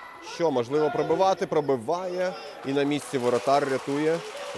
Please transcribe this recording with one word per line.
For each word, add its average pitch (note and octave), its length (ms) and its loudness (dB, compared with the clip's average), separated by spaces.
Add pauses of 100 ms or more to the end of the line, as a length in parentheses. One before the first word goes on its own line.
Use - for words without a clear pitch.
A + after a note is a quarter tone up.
(360)
що, E3 160 2
можливо C#3 420 2
пробивати? E3+ 520 2
Пробиває. E3+ 880 0 (320)
І C3+ 80 -2
на C#3+ 100 2
місці C#3+ 340 -2
воротар B2+ 520 2
рятує D3 480 0 (400)